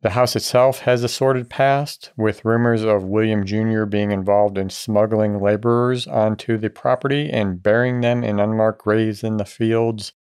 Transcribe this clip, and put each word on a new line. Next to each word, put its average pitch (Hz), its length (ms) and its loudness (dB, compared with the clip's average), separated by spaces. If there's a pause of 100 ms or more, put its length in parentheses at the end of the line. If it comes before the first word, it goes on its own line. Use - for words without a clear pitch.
The 104 100 -2
house 120 240 0
itself 127 440 2
has 123 240 0
a 120 40 -2
sordid 127 420 -2
past, 139 680 -2
with 110 280 -2
rumors 117 380 2
of 104 220 2
William 107 400 0
Junior 110 400 0
being 104 260 -2
involved 101 480 2
in 95 100 -4
smuggling 107 720 0
laborers 117 640 0
onto 110 520 -2
the 107 120 -4
property 139 640 -2
and 98 320 -2
burying 123 380 2
them 120 220 0
in 104 160 -2
unmarked 110 440 0
graves 107 400 0
in 110 140 -2
the 101 80 -4
fields 113 680 -2 (160)